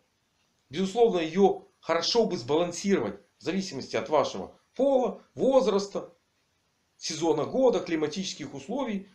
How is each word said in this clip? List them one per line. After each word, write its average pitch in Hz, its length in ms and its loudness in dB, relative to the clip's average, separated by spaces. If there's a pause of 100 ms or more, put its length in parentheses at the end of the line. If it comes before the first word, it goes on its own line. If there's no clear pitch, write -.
(680)
Безусловно, 190 500 2
ее 180 480 2 (120)
хорошо 170 460 2
бы 180 120 -2
сбалансировать 151 840 0 (180)
в - 60 -20
зависимости 139 520 -4
от 117 140 -4
вашего 110 460 0 (200)
пола, 254 480 0 (100)
возраста, 196 800 0 (840)
сезона 147 480 0
года, 220 340 2
климатических 156 720 -4
условий, 214 600 -6